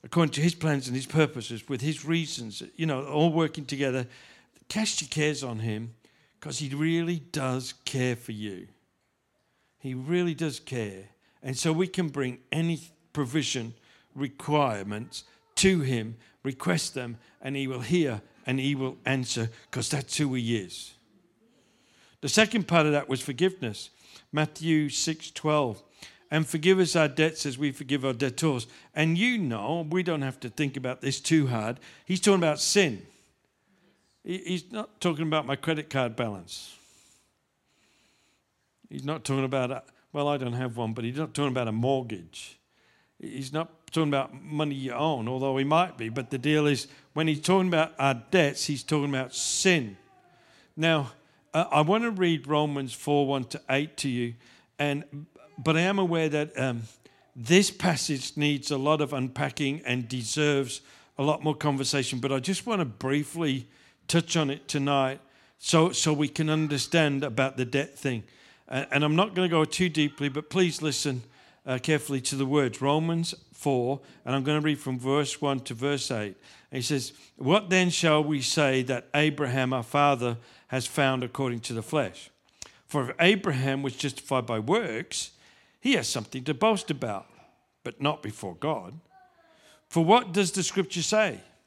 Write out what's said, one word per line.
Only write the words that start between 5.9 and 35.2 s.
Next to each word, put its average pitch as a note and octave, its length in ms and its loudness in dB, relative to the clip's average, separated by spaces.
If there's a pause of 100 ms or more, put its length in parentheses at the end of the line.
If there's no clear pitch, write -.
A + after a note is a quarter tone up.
'cause C#3+ 180 -8
he D3 160 -6
really E3 460 0 (100)
does C3 440 -4 (100)
care B2+ 320 0
for A#2 160 -12
you. G2+ 340 -10 (1120)
He C3 160 -8
really E3 400 0
does D3 240 -4
care. G2+ 520 -8 (320)
And B2+ 140 -6
so D#3+ 160 0
we F3 140 2
can F3+ 220 -2
bring C3+ 300 -4 (120)
any E3 300 0 (320)
provision B2+ 640 -2 (400)
requirements B2 1120 -2 (320)
to F#3+ 240 6
him, A#2 360 -2 (260)
request D#3 520 -2
them, A#2+ 240 -8 (220)
and C3+ 160 -6
he C3+ 100 -4
will C3 140 -6
hear B2+ 420 0 (240)
and C3 140 0
he C#3+ 140 0
will C3 300 -4
answer, A2+ 460 -2 (200)
'cause A#2+ 180 -6
that's - 300 -4
who C#3 160 0
he A#2 220 0
is. - 360 -8 (1300)
The C#3+ 80 -6
second A3 400 2
part D#3+ 180 6
of D3+ 60 4
that C#3+ 160 0
was C3 120 0
forgiveness. C3+ 680 -2 (400)
Matthew D3+ 600 0
six - 400 -4
twelve. D3 520 0 (480)
"And D#3 160 2
forgive F3+ 320 4
us F3 160 4
our D#3 140 6
debts D#3 380 0
as B2+ 120 -6
we C#3+ 140 0
forgive C3+ 320 -4
our C3+ 80 0
debtors." B2+ 540 -2 (280)
And D#3+ 240 2
you A#3+ 200 0
know, C#3 500 -2
we F3+ 140 0
don't D#3+ 200 -2
have C3 180 -6
to A#2+ 100 -8
think C#3 260 -4
about B2+ 240 -6
this C3+ 180 -4
too D3+ 300 4
hard. A#2 320 -2 (240)
He's F#3 160 -2
talking G3 180 6
about D#3 220 2
sin. C#3+ 460 2 (1160)
He, F3+ 160 -6
he's F3+ 320 -6
not A3 300 -10
talking D#3+ 260 0